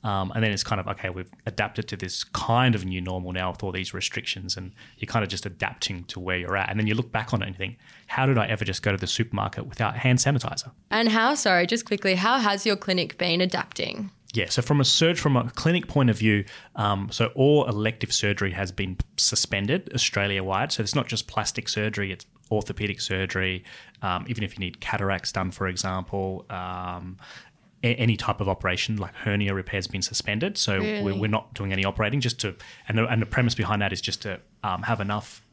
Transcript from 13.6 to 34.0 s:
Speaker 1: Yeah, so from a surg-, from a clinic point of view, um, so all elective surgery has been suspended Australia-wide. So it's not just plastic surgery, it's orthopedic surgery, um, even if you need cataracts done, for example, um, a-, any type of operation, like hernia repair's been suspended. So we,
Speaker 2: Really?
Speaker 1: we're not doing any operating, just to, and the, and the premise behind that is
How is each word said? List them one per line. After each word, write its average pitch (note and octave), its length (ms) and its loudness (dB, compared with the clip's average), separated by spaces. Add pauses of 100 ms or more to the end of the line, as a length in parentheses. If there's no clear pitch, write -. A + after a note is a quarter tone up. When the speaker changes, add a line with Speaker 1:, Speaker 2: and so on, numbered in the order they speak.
Speaker 1:
Yeah, G2+ 160 0
so - 120 2
from C#3+ 200 4
a B2+ 40 4
surg-, E3+ 320 4
from C#3 200 4
a A#2+ 140 0
clinic - 360 2
point C3 220 4
of G2+ 80 4
view, G#2 260 4 (320)
um, G2+ 340 2
so A2+ 260 0
all C#3+ 320 6
elective A2 440 0
surgery G2+ 400 2
has F#2 220 -4
been F#2+ 240 -4 (180)
suspended - 760 0
Australia-wide. G2+ 800 0
So A2 100 -2
it's G2+ 120 0
not C3+ 120 0
just - 200 -4
plastic - 420 -4
surgery, G#2+ 420 -2
it's - 140 -12 (260)
orthopedic G#2 500 -2
surgery, F#2 640 -2 (400)
um, F2+ 240 -2
even A2+ 160 -4
if G2 100 -6
you - 60 -14
need F2+ 200 -6
cataracts G2 520 -2
done, F#2 180 -2
for F#2+ 180 -4
example, F#2+ 840 -4
um, F2+ 680 -8 (680)
a-, A#2 120 2
any A#2 220 4
type - 240 -2
of G2 80 0
operation, F#2+ 480 0
like F#2 180 -6
hernia G2+ 380 0
repair's F#2+ 340 -2
been F#2+ 140 -4
suspended. A#2+ 560 -2
So G2 220 2
we, - 120 0
Speaker 2:
Really? G#2 280 0
Speaker 1:
we're G#2+ 100 2
not - 240 -2
doing G2 180 -4
any F#2+ 140 2
operating, G#2+ 340 0
just A#2+ 220 -2
to, G2 140 -4 (320)
and A2 100 0
the, A2+ 100 4
and A2+ 140 2
the G2+ 60 2
premise A#2+ 280 2
behind G#2 280 0
that F#2+ 100 0
is - 80 -6